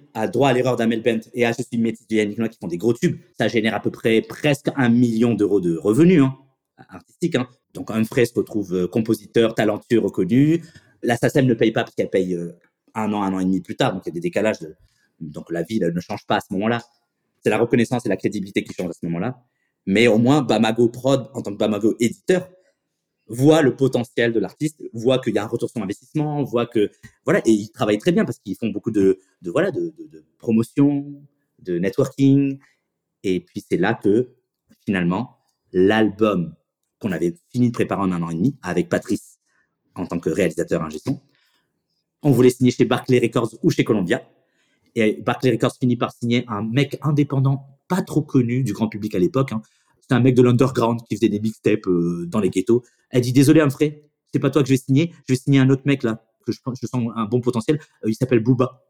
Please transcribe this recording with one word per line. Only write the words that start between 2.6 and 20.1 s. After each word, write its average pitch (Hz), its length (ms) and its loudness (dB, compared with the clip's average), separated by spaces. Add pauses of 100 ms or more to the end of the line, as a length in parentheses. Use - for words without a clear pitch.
font - 60 -10
des 85 100 -6
gros 87 160 0
tubes. - 280 -2 (180)
Ça 117 80 0
génère 107 300 0
à 104 40 -6
peu 107 120 -4
près 113 300 0
presque - 520 -2
un 127 140 0
million 117 460 4
d'euros 101 260 2
de 87 160 0
revenus, 139 440 4
hein, 131 160 2 (520)
artistiques, - 480 -6
hein. 123 120 -4 (260)
Donc, 90 180 -12
Humphrey 110 340 0
se - 80 -4
retrouve, 98 400 -4
euh, 90 140 0
compositeur, 113 680 -2
talentueux, 107 460 -2
reconnu. 123 640 0 (400)
La 117 120 0
sacem 131 300 2
ne 123 80 2
paye 113 160 2
pas 117 140 -2
parce - 100 -18
qu'elle - 160 -6
paye, 92 240 0
euh, 85 160 -8 (440)
un 107 180 -4
an, 104 100 -2
un 95 120 -2
an 95 40 -4
et 92 60 -2
demi 92 160 0
plus 107 160 -12
tard. 123 180 -2
Donc, 95 100 -10
il - 40 -10
y 80 40 -10
a - 20 -8
des 85 60 -8
décalages 101 380 -2
de... 78 160 -16 (460)
Donc, 76 320 -14
la 85 100 -4
vie, 110 160 -4
là, 87 140 0
ne 85 80 -4
change - 260 -10
pas 107 120 0
à - 20 -8
ce - 140 -10
moment-là. 113 280 -2 (640)
C'est 113 60 0
la 107 80 0
reconnaissance 117 460 -2
et - 40 -8
la 98 80 -2
crédibilité 98 480 -6
qui - 100 -16
changent 90 160 -6
à 85 100 -10
ce 85 60 -8
moment-là. 90 320 -6 (480)
Mais 107 220 4
au 110 100 4